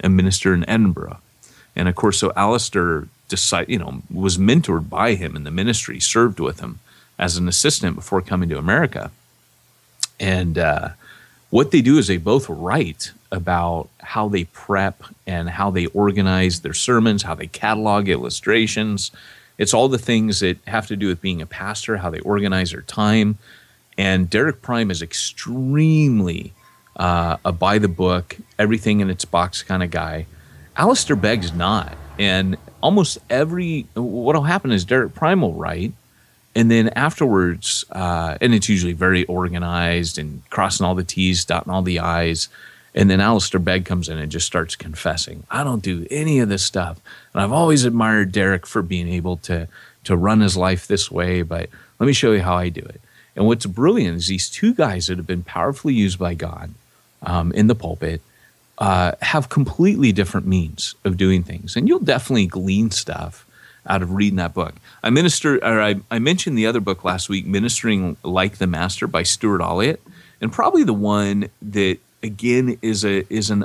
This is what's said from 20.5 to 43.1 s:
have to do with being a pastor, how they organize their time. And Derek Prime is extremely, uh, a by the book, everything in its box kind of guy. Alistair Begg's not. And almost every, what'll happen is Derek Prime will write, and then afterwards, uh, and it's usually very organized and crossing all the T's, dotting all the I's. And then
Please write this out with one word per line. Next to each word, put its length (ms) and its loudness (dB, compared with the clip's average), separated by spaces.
have 200 -4
to 100 -8
do 120 -2
with 120 -2
being 220 -4
a 40 -12
pastor, 520 -6
how 100 -6
they 120 -8
organize 500 0
their 100 -10
time. 560 2
And 320 2
Derek 320 0
Prime 280 -2
is 120 -6
extremely, 1500 0
uh, 480 0
a 80 0
by 260 2
the 100 2
book, 500 -2
everything 420 2
in 100 0
its 160 -6
box 360 -2
kind 200 -2
of 80 -4
guy. 360 -6
Alistair 380 2
Begg's 380 0
not. 440 -2
And 380 0
almost 360 2
every, 640 -2
what'll 500 0
happen 280 0
is 120 2
Derek 300 0
Prime 280 2
will 100 0
write, 400 -4
and 160 4
then 200 4
afterwards, 1040 0
uh, 480 -4
and 140 4
it's 140 2
usually 260 2
very 320 2
organized 920 -2
and 320 -10
crossing 340 -2
all 100 2
the 100 -2
T's, 400 0
dotting 280 -4
all 100 0
the 180 0
I's. 480 -2
And 160 4
then 120 4